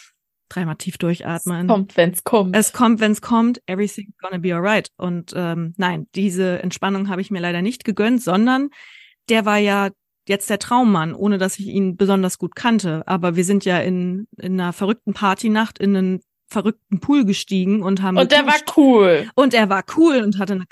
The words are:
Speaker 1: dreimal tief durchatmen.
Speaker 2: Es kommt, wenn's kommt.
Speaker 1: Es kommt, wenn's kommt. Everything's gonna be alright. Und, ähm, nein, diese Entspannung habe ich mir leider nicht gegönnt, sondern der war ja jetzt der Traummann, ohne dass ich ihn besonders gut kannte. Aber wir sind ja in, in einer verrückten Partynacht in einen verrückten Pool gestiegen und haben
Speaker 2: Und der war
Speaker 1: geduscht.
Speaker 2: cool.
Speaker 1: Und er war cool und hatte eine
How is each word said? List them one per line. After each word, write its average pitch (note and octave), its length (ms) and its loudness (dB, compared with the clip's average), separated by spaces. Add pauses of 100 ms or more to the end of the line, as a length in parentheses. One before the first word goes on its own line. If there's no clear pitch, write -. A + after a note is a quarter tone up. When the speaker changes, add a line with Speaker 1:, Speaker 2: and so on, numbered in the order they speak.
(500)
Speaker 1:
dreimal E3 260 -6
tief - 220 -10
durchatmen. E3+ 640 -4
Speaker 2:
Es F3+ 60 -2
kommt, G3 300 0
wenn's F3 280 2
kommt. F#3+ 320 0
Speaker 1:
Es A3 160 2
kommt, A3+ 260 4
wenn's G#3+ 220 0
kommt. A#3 460 0
Everything's G3+ 520 -6
gonna F#3 180 -8
be F3 160 -2
alright. F#3 440 -2
Und, F3 360 -6
ähm, E3+ 440 -6
nein, F3+ 380 -4
diese F#3 460 -2
Entspannung G3 460 -4
habe F#3 140 -4
ich F#3+ 100 -10
mir F#3+ 80 -4
leider F3 220 -4
nicht G#3+ 240 -6
gegönnt, A3+ 360 0
sondern B3+ 480 0 (600)
der A3 160 2
war G#3 140 2
ja G3+ 320 0 (360)
jetzt G3+ 220 -2
der G3+ 100 -2
Traummann, G3+ 560 2
ohne G3+ 220 0
dass F#3+ 200 -2
ich G3+ 100 -10
ihn F#3+ 280 -2
besonders F#3+ 420 0
gut - 200 -8
kannte. F#3+ 500 -2
Aber F3 300 0
wir F3+ 80 0
sind G3 180 0
ja F3+ 160 0
in, F3+ 480 -4 (100)
in F#3 220 -4
einer F3 140 -4
verrückten G3+ 400 -4
Partynacht G#3+ 640 -2
in G3 160 2
einen F#3 240 0 (320)
verrückten G3+ 480 -4
Pool C#4+ 260 2
gestiegen G3 580 0
und F#3+ 180 0
haben F#3 160 0
Speaker 2:
Und - 140 2
der D4 160 4
war D4+ 100 4
Speaker 1:
geduscht. - 200 -8
Speaker 2:
cool. G#3+ 580 6
Speaker 1:
Und B3+ 180 4
er G#3+ 160 4
war G3 140 0 (140)
cool D4+ 260 4
und G3+ 160 -2
hatte G#3 140 -4
eine F#3 180 -4